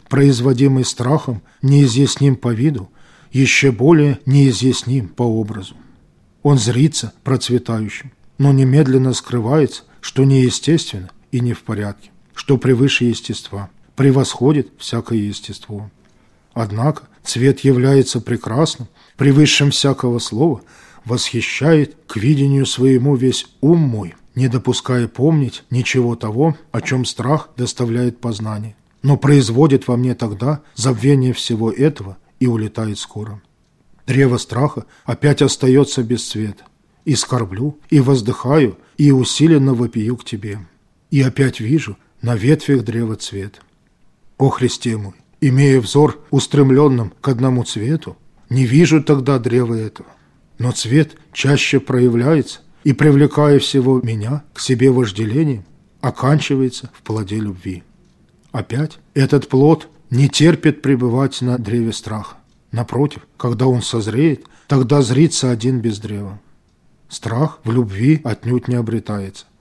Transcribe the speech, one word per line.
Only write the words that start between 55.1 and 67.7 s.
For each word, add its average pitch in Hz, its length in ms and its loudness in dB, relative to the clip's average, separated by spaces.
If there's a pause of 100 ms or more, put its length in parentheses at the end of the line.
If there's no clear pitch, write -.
оканчивается 131 960 -2
в - 80 -20
плоде 107 380 -6
любви. 92 440 -10 (680)
Опять 127 480 -6 (140)
этот 135 360 0
плод 151 400 2 (200)
не 131 200 2
терпит 156 520 2
пребывать 131 600 -2
на 123 160 -2
древе 117 340 -4
страха. 104 460 -12 (340)
Напротив, 120 640 -4
когда 120 320 -2
он 123 140 0
созреет, 117 640 -2 (220)
тогда 139 340 2
зрится 127 500 2
один 120 300 -2
без 107 180 -4
древа. 101 400 -12 (720)
Страх 120 540 -4
в 113 80 -4